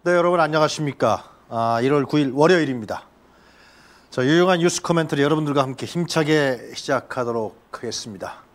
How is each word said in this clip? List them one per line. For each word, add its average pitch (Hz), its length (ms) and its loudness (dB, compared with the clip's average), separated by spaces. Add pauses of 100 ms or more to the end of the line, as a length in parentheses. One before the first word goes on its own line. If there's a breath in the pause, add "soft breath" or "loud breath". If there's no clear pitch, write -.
네, 175 120 2
여러분 175 260 4
안녕하십니까? 151 880 0 (200)
아, 117 320 0
일월 139 240 2
구 151 140 0
일 135 140 0
월요일입니다. 139 720 0 (1040 soft breath)
자, 127 140 -2
유용한 175 360 4
뉴스 - 220 0
코멘터리 160 400 0
여러분들과 147 400 0
함께 131 240 -6
힘차게 147 880 -2
시작하도록 117 800 -6 (200)
하겠습니다. 104 680 -12 (120)